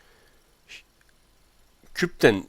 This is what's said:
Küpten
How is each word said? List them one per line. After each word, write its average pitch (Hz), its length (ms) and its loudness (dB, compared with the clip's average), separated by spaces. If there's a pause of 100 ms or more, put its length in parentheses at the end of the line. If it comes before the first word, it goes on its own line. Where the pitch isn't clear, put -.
(1900)
Küpten 113 540 2